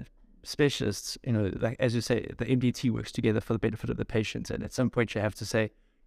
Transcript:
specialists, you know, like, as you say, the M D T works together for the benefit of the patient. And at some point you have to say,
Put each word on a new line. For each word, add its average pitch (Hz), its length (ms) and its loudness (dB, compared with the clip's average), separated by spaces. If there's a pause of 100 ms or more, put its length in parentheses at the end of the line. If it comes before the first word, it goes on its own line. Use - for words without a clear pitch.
(440)
specialists, - 800 0
you - 80 0
know, 107 180 2 (120)
like, 113 180 -2
as 120 160 4
you 117 60 2
say, - 260 0 (100)
the 117 120 -4
M 127 100 4
D 120 140 4
T - 160 0
works 110 240 -2
together 113 260 2
for - 140 0
the 113 60 0
benefit 113 300 -2
of 117 60 -2
the 117 80 -2
patient. - 460 -2
And - 120 -2
at 107 120 -8
some 127 160 2
point 117 260 0
you 107 60 -2
have 104 140 0
to 107 100 -8
say, 110 260 2 (360)